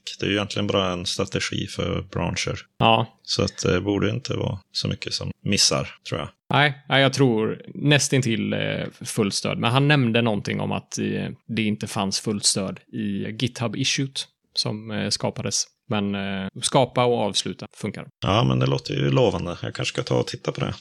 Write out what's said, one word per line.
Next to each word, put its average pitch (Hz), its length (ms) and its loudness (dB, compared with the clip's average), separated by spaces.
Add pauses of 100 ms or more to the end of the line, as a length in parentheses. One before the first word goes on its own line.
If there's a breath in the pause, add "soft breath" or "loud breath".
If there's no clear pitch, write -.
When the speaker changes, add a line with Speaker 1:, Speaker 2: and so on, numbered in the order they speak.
(200)
Speaker 1:
Det 95 60 -2
är 95 40 2
ju 98 60 2
egentligen 101 300 -2
bara 98 260 2
en 87 140 -4
strategi - 600 -4
för 92 360 -4
branscher. 87 560 -4 (200)
Speaker 2:
Ja. 113 440 4
Speaker 1:
Så - 200 -2
att 98 200 -2
det 92 180 4
borde 101 300 0
inte 120 260 -4
vara - 220 -4 (140)
så - 160 -4
mycket - 260 -4
som 98 160 -6 (140)
missar, 78 440 2 (200)
tror - 120 -2
jag. 73 80 -8 (220)
Speaker 2:
Nej, 139 380 2
nej, 135 140 6
jag 135 100 6
tror 110 500 2 (120)
nästintill, 131 800 2
eh, 104 320 -2 (200)
fullt 104 300 0
stöd. 98 240 -2
Men 113 140 0
han 139 160 4
nämnde 120 340 4
någonting 104 380 -2
om 101 120 -2
att, - 260 -6
eh, 101 300 -2 (280)
det 110 60 0
inte 104 240 -2
fanns 98 340 -2
fullt 104 240 -4
stöd 95 360 -2 (120)
i 104 460 -4
GitHub 117 380 -2
Issued 135 400 -2 (380)
som, 110 360 -4
eh, 104 180 -2
skapades. 107 560 -2 (240)
Men, 101 260 0
eh, 98 340 -4 (140)
skapa 127 420 2
och 120 140 2
avsluta 101 480 -4 (100)
funkar. 98 300 -8 (160)
Speaker 1:
Ja, 107 220 4
men 127 140 4
det 65 80 4
låter - 280 -2
ju 139 160 2
lovande. 92 520 2
Jag - 120 -6
kanske - 180 -4
ska - 100 -4
ta 64 180 0
och 58 60 0
titta - 260 -6
på - 80 -8
det. - 200 -2